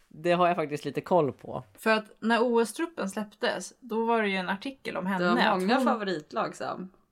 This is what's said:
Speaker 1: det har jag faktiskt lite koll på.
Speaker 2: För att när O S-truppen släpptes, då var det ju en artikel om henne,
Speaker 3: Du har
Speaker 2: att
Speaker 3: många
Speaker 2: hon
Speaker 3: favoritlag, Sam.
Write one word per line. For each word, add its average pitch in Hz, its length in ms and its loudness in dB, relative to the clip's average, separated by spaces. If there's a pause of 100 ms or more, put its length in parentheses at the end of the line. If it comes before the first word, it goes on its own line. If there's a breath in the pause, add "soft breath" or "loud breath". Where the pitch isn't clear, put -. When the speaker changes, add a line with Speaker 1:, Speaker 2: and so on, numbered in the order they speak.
Speaker 1:
det 165 240 -2
har 175 160 4
jag 180 80 2
faktiskt 147 280 -4
lite 143 160 -6
koll 156 320 2
på. - 320 -12 (140)
Speaker 2:
För 220 120 0
att 214 140 2 (160)
när 226 220 2
O 233 180 2
S-truppen 226 500 -4
släpptes, 208 720 -6
då 226 260 -4
var 226 160 2
det 208 60 0
ju 190 80 0
en 180 120 -2
artikel 202 480 -6
om 180 100 -4
henne, 185 180 2
Speaker 3:
Du 180 60 4
har 240 80 4
Speaker 2:
att 196 220 4
Speaker 3:
många 196 160 2
Speaker 2:
hon 262 80 2
Speaker 3:
favoritlag, 202 720 -2
Sam. 180 340 -8 (220)